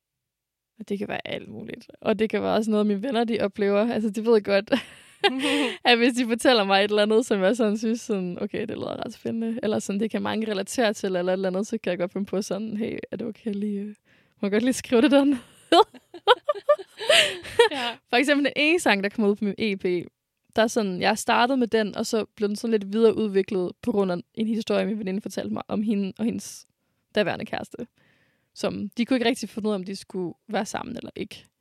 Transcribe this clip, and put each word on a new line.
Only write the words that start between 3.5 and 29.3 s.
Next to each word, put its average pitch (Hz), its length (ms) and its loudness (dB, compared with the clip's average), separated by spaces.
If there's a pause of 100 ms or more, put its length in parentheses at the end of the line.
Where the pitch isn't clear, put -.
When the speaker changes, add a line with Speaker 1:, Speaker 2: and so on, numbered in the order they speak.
Speaker 1:
Altså, 220 180 0
de 214 140 -4
ved 226 180 6
godt, 202 300 0
<laughs> 247 80 4 (420)
Speaker 2:
<laughs> 269 680 0
Speaker 1:
at 233 80 6
hvis 240 160 4
de 247 120 0
fortæller 226 380 4
mig 196 200 4
et 208 60 0
eller 208 120 4
andet, 220 240 4
som 202 160 0
jeg 208 140 4
sådan 220 220 2
synes, 226 220 -2
sådan, 185 420 -4
okay, - 180 -4
det - 160 -6
lyder - 300 -6
ret 226 80 -10
spændende. 226 480 -6
Eller 214 160 -2
sådan, 202 220 -4
det 214 100 -2
kan 202 120 -4
mange 214 280 -4
relatere 208 420 0
til, - 140 -6
eller 185 140 -2
et 185 120 0
eller 190 160 0
andet, 190 180 -2
så 226 120 -6
kan 196 120 -4
jeg 180 80 -2
godt 180 140 -4
finde 196 140 -4
på 190 160 -2
sådan, 214 340 -6
hey, 226 220 -4 (120)
er - 60 -6
det 226 100 -8
okay, 220 200 -12
jeg 202 100 -4
lige, 202 240 -4
øh, 208 60 -8 (540)
må 208 60 -2
jeg 190 40 -2
godt 214 120 2
lige 254 100 2
skrive - 300 2
det 294 80 6
dernede? 277 280 6 (320)
<laughs> 339 100 8 (1900)
Speaker 2:
Ja. 240 260 -4 (120)
Speaker 1:
For 240 80 2
eksempel 285 280 4
den - 120 0
ene 311 240 2
sang, 202 220 2
der 202 60 -2
kommer 202 220 2
ud 208 60 0
på - 80 -6
min 196 140 -2
E 202 180 0
P, - 80 -6 (720)
der 220 60 6
er 220 40 6
sådan, 202 340 -2
jeg 196 180 2
startede 240 380 2
med 247 120 2
den, 220 260 0
og 226 120 -4
så 220 180 -2 (120)
blev 208 120 0
den 208 80 -4
sådan 233 160 -6
lidt 196 200 -2
videreudviklet 202 800 2 (100)
på 240 100 -2
grund 196 200 0
af 175 40 0 (180)
en 220 120 -2
historie, 208 400 0
min 208 120 -4
veninde 190 220 -4
fortalte 208 320 -8
mig 214 160 -4
om 208 140 -2
hende 202 360 0
og 214 60 -2
hendes - 420 -6 (480)
daværende 170 300 0
kæreste. - 420 -8 (680)
Som, 196 340 -6
de 240 180 -4
kunne 262 100 2
ikke 233 120 0
rigtig - 200 -2